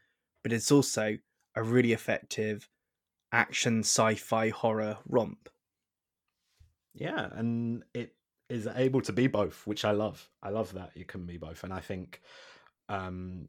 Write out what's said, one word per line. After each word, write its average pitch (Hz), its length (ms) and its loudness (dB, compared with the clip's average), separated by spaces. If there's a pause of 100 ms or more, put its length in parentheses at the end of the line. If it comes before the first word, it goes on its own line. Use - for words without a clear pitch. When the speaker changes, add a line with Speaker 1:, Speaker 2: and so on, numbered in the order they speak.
(420)
Speaker 1:
but 117 120 -2
it's 113 180 2
also 110 460 4 (360)
a 113 80 0
really 117 300 6
effective 107 760 -2 (640)
action 117 480 2
sci-fi 110 720 2
horror 107 460 -2 (120)
romp. - 400 0 (1500)
Speaker 2:
Yeah, - 380 -6
and 117 500 -4 (120)
it 117 200 -8 (340)
is 117 180 -6
able 131 360 2
to - 100 -4
be 120 140 4
both, 104 400 0
which 104 180 -4
I 107 60 4
love. 104 380 0 (140)
I 101 80 -6
love 107 240 -2
that 92 200 -12
it 87 140 -14
can 90 180 -10
be 87 100 -10
both, 82 280 -12
and 92 80 -8
I 92 80 -6
think, - 420 -10 (640)
um, 92 600 -8